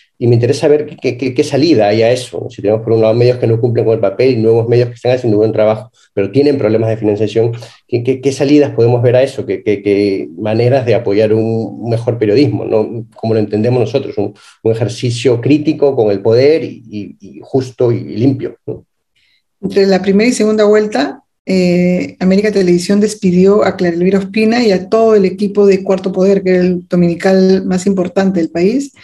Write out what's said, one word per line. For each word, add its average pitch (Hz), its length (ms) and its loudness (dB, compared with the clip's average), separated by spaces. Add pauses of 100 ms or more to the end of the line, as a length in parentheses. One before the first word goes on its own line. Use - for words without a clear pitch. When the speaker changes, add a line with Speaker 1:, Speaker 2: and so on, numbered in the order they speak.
(220)
Speaker 1:
Y 120 60 0
me 120 80 4
interesa 123 320 0
ver 147 180 2 (160)
qué, 123 160 -4
qué, 123 160 -4
qué 147 120 0
salida 135 420 2
hay 110 140 2
a 113 100 4
eso, 127 300 -4
¿no? - 80 -10
Si - 120 -18
tenemos 110 220 0
por 113 80 -2
un 113 100 2
lado 110 120 2
medios 120 240 2
que 117 100 -2
no 117 120 0
cumplen 117 260 0
con 113 80 2
el 107 80 -2
papel 123 300 0
y 123 40 0
nuevos 113 320 2
medios 120 220 0
que 117 60 -16
están 123 180 -2
haciendo 120 240 0
buen 107 160 2
trabajo, 107 380 -2 (220)
pero 98 160 -2
tienen 143 280 0
problemas 110 320 0
de 110 80 -4
financiación, 110 560 -2 (340)
¿qué, 120 160 -4
qué, 131 160 -2
qué 135 140 -2
salidas 147 380 2
podemos 117 300 2
ver 117 140 2
a - 80 4
eso? - 220 -6
¿Qué, 95 180 -6
qué, 101 180 -2
qué 101 460 0 (100)
maneras 113 480 0
de 113 100 2
apoyar 104 380 0
un, 110 100 0 (400)
un 113 60 -6
mejor 113 280 -4
periodismo, 107 480 0
¿no? 107 400 -2 (100)
Como 110 180 -4
lo 110 60 0
entendemos 107 400 -2
nosotros, - 380 -4
un, 101 160 -4 (300)
un 113 100 2
ejercicio 117 680 -2
crítico 143 560 0
con 107 160 0
el 98 100 -2
poder 131 440 2
y, - 240 -14
y, 104 300 -14
y 92 220 -20
justo 123 500 -2
y 101 120 -2
limpio, 117 600 -4
¿no? - 200 -12 (760)
Speaker 2:
Entre 196 260 0
la 185 140 2
primera 202 280 2
y 254 40 2
segunda 214 300 0
vuelta, 214 600 0 (280)
eh, 180 680 0
América 196 320 2
Televisión 196 480 2
despidió 196 640 2
a 185 100 -2
Clara 175 200 -2
Elvira 190 240 0
Ospina 220 440 0
y 214 80 2
a 185 160 -2
todo 220 280 2
el 202 100 4
equipo 202 400 0
de 196 180 4
Cuarto 190 280 -2
Poder, 190 320 0
que 185 80 0
era 185 80 2
el 180 280 -2
dominical 190 800 2
más 185 220 -2
importante 190 520 0
del 160 120 -2
país, 233 420 -2 (100)